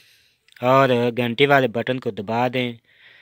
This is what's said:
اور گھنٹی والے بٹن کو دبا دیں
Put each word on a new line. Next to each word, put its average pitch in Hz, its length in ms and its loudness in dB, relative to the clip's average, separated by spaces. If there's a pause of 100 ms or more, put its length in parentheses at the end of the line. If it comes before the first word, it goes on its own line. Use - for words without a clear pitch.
(600)
اور 131 280 4 (280)
گھنٹی 120 300 0
والے 135 220 4
بٹن 117 320 -6
کو 120 100 -8
دبا 110 380 -4
دیں 123 240 -6 (480)